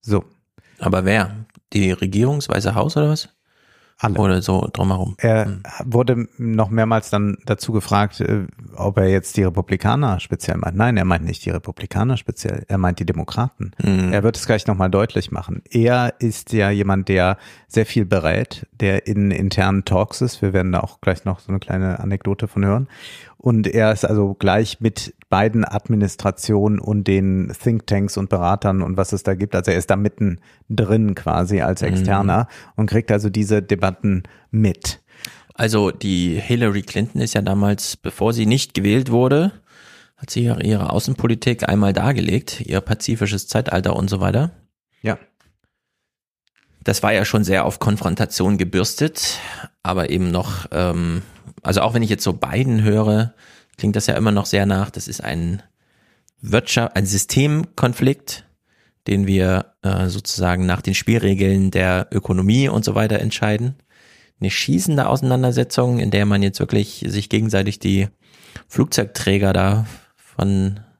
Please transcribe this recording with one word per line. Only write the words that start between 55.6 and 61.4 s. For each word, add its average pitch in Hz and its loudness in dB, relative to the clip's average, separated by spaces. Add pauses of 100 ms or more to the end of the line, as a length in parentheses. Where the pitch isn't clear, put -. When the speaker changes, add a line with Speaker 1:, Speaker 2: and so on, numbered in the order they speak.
Speaker 2:
Wirtschaft-, 113 -2
ein 98 0
Systemkonflikt, 131 -2 (640)
den 98 2
wir, 95 2
äh, 92 0
sozusagen 90 -2
nach 90 0
den 98 -2
Spielregeln 98 2